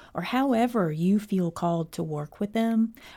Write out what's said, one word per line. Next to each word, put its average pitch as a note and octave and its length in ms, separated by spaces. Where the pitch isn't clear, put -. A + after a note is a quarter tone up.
or - 80
however A#3+ 680
you F3 280
feel F#3+ 320
called E3+ 420
to - 100
work D3+ 380
with G#3 140
them, A3+ 400